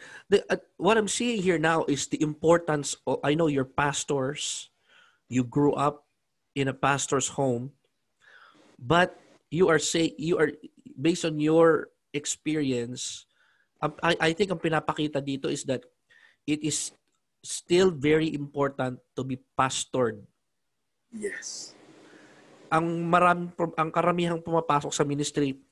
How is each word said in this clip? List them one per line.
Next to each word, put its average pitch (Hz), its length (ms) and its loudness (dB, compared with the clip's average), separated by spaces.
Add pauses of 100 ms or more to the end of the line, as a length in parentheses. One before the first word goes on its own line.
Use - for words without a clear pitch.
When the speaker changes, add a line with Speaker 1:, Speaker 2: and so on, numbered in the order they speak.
(300)
Speaker 1:
The, 196 160 4
uh, - 160 -2 (160)
what 214 240 4
I'm 202 80 -2
seeing 240 320 -2
here 175 160 2
now 160 320 2
is 139 240 0
the 143 80 -2
importance 156 720 2 (160)
of, - 160 -2
I 147 80 2
know 160 160 2
you're 139 160 0
pastors, 143 1040 -4 (560)
you 123 160 0
grew 143 320 2
up 143 320 -2 (480)
in 139 160 -2
a 135 80 -8
pastor's 139 480 0
home, 127 480 -2 (1040)
but 170 400 2 (320)
you 175 240 2
are 156 80 4
say-, 165 400 0
you 160 160 0
are, 151 160 2 (400)
based 170 320 0
on 156 160 -2
your 160 480 4 (240)
experience, 135 1120 -4 (560)
um, 151 240 -4
I, 165 240 2
I - 80 -2
think 190 160 0
ang 165 80 -8
pinapakita 151 640 -2
dito 139 240 -6
is - 160 -6
that 135 160 -4 (640)
it 151 160 -2
is - 320 -6 (480)
still 185 480 2
very 156 440 2
important 139 680 -4 (160)
to 143 80 -6
be 135 160 -8 (160)
pastored. 127 640 0 (920)
Speaker 2:
Yes. - 560 -10 (960)
Speaker 1:
Ang 170 400 -2
maram-, 175 460 2 (240)
ang 160 160 0
karamihang 170 480 0
pumapasok 151 500 0
sa 151 160 0
ministry, 143 480 -2 (160)